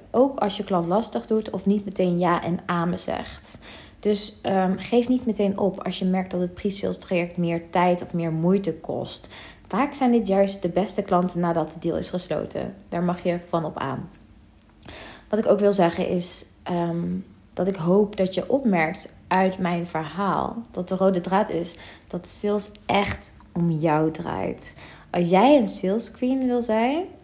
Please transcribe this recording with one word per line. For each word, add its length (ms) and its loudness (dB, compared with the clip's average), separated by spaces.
Ook 280 4
als 180 -2
je 80 -4
klant 220 0
lastig 400 0
doet 240 0
of 160 -4
niet 180 4
meteen 340 0
ja 240 2
en 240 -2
amen 320 -2
zegt. 600 -8
Dus, 420 -2
ehm, 340 2
geef 320 2
niet 180 2
meteen 320 0
op 260 0
als 140 -4
je 60 -4
merkt 260 0
dat 100 -2
het 140 -2
pre-sales 440 -4
traject 380 -2
meer 340 -2
tijd 320 4
of 100 -12
meer 200 -2
moeite 420 2
kost. 540 -8
Vaak 260 0
zijn 180 2
dit 160 2
juist 340 2
de 60 0
beste 340 0
klanten 380 2
nadat 320 0
de 60 -14
deal 180 -2
is 120 -4
gesloten. 640 -4
Daar 140 -2
mag 200 -2
je 160 0
van 160 -2
op 140 -6
aan. 320 -6
Wat 100 0
ik 80 0
ook 120 4
wil 140 6
zeggen 360 2
is, 360 -4
ehm, 440 -2
dat 120 0
ik 100 -2
hoop 400 2
dat 180 0
je 140 -4
opmerkt 680 0
uit 300 2
mijn 280 -2
verhaal 720 -2
dat 180 -8
de 80 -2
rode 240 4
draad 300 2
is 260 -4
dat 200 -10
sales 440 -4
echt 460 0
om 180 2
jou 400 2
draait. 680 -6
Als 200 2
jij 260 8
een 120 4
sales 420 -2
queen 360 -2
wil 160 0
zijn, 420 0